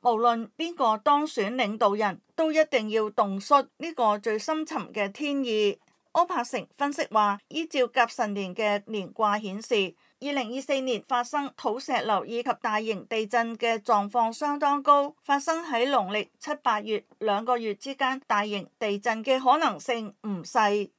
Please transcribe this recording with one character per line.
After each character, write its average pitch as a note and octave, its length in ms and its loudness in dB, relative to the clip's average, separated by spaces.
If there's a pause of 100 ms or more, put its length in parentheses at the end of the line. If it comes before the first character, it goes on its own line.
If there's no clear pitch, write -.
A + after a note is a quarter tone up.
無 B3 100 4
論 A3+ 440 2
邊 E4+ 180 -6
個 A#3 240 2
當 D4 300 4
選 A3+ 280 -2
領 A3 220 -2
導 G#3 180 4
人， G#3 260 -2 (120)
都 D#4+ 200 0
一 D#4 120 6
定 A3 260 -2
要 G#3+ 180 0
洞 G3+ 280 0
悉 G3 160 0
呢 C#4+ 400 2
個 G#3+ 240 2
最 G#3+ 220 -2
深 D#4 260 -4
沉 D#4 160 -6 (120)
嘅 G3 180 -2
天 C#4+ 320 -4
意。 G#3+ 340 0 (360)
柯 E4+ 120 4
柏 E4+ 180 -4
成 A#3 220 -6 (120)
分 C#4+ 140 -2
析 D4+ 200 -4
話， G#3 260 2 (120)
依 D#4+ 180 -4
照 C4+ 200 0
甲 A#3+ 180 4
辰 A3 280 -4
年 G3 220 -6
嘅 G#3 320 0
年 G3+ 240 -6
卦 G#3 260 0
顯 G#3 240 -6
示， G3 320 0 (260)
二 C#4+ 120 -6
零 B3 240 -4
二 C4+ 40 -4
四 C#4 220 -4
年 B3 260 -2
發 B3 160 0
生 C#4+ 320 -6
土 A#3 240 -4
石 C#4 120 -6
流 G3+ 340 0
以 A#3 160 -6
及 B3+ 80 -6 (100)
大 G#3+ 220 -2
型 G#3+ 240 -4
地 A3 220 -4
震 A#3 280 0
嘅 A3+ 220 0
狀 G#3 320 2
況 A#3 240 0
相 C#4+ 240 -4
當 C#4+ 240 0
高， C#4+ 400 4
發 C#4 180 0
生 E4 240 -2
喺 C4 240 0
農 A#3 220 2
曆 G#3 180 -2 (120)
七、 D4 240 -4
八 A3 180 2
月 G#3 240 -4 (140)
兩 G#3+ 260 0
個 B3 100 2
月 A3 200 -4
之 C4+ 180 -10
間 C4 320 -2
大 G#3 220 2
型 G3+ 200 -6 (120)
地 G#3 180 0
震 A3 260 -2
嘅 C4 160 2
可 C4 200 6
能 A#3 200 0
性 A3+ 320 -4 (160)
唔 F#3+ 140 -4
細。 G#3 580 0